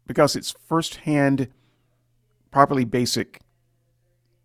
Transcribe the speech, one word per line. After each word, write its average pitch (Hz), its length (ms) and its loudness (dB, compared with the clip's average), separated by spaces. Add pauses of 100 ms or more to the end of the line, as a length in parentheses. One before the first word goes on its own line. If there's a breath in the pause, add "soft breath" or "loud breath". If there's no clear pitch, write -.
Because 143 300 2
it's - 180 -10 (140)
firsthand, 143 800 0 (1040)
properly 139 340 2
basic 117 540 -4 (1040)